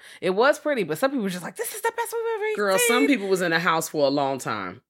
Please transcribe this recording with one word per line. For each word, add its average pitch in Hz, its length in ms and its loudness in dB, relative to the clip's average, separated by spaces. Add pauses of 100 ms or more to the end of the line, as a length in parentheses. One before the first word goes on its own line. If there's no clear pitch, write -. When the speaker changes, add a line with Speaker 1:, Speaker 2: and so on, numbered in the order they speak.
(220)
Speaker 1:
It 180 100 2
was 254 280 4
pretty, 277 240 -2
but 151 140 -4
some 269 140 0
people 269 120 -2
were 196 60 -2
just 175 140 -6
like, - 140 -12
"This 453 160 -8
is 415 80 -12
the 453 140 0
best 466 180 -6
movie 466 100 -4 (120)
I've 403 60 -6 (100)
ever 427 40 -4
Speaker 2:
Girl, 196 220 2
Speaker 1:
seen." - 100 2
Speaker 2:
some 240 200 4
people 202 200 0
was 190 140 2
in 175 100 0
the 165 80 2
house 165 300 0
for 151 180 2
a - 20 2
long 139 300 0
time, 104 500 -6